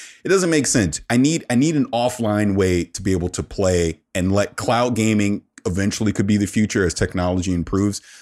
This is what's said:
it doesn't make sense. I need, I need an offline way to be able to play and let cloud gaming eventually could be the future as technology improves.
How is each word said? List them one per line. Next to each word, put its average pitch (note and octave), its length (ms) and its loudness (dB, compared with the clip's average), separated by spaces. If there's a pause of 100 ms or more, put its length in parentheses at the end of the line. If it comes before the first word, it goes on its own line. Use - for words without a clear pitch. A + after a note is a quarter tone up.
(240)
it - 40 -6
doesn't F3+ 200 2
make D3+ 180 0
sense. F#2 440 0
I A#2+ 80 2
need, D3+ 320 2
I B2 60 0
need D3+ 200 2
an C3+ 140 0
offline G#2+ 640 0
way F#2 280 2
to - 180 -14
be F#2+ 100 0
able F2 180 0
to - 120 -8
play F2 580 0 (140)
and F#2+ 180 0
let G2+ 240 0
cloud B2 380 0
gaming G#2 480 0 (240)
eventually G2+ 460 -2
could G2+ 140 -2
be G#2+ 120 2
the G2+ 80 0
future G2+ 400 0
as E2+ 80 -2
technology F#2 580 -2
improves. G2 480 -2 (220)